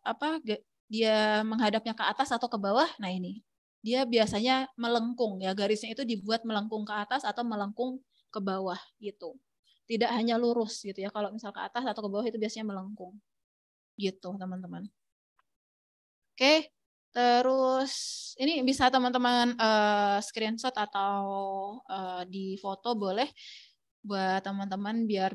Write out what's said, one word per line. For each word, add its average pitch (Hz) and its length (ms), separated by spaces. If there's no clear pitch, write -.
apa, 302 400
ge-, 214 180
dia 214 560
menghadapnya 220 500
ke 220 80
atas - 300
atau 240 160
ke 233 100
bawah, 220 260
nah 190 100
ini 185 300
dia 247 240
biasanya 233 640
melengkung 233 640
ya, 190 140
garisnya 214 380
itu 277 120
dibuat 220 400
melengkung 214 400
ke 214 80
atas 247 320
atau 220 200
melengkung 226 520
ke 214 100
bawah 190 360
gitu. 196 340
Tidak 233 240
hanya 233 280
lurus 233 440
gitu 190 180
ya, 196 100
kalau 208 220
misal 220 200
ke 190 80
atas 240 240
atau 214 180
ke 196 60
bawah 208 160
itu 226 140
biasanya 214 240
melengkung 190 400
gitu, 190 400
teman-teman. 185 480
Oke, 302 400
terus 254 800
ini 277 240
bisa 262 240
teman-teman, 247 640
eh, 208 720
screenshot 226 480
atau, 202 480
eh, 185 400
di 190 320
foto 202 400
boleh 202 320
buat 190 420
teman-teman 202 640
biar 190 260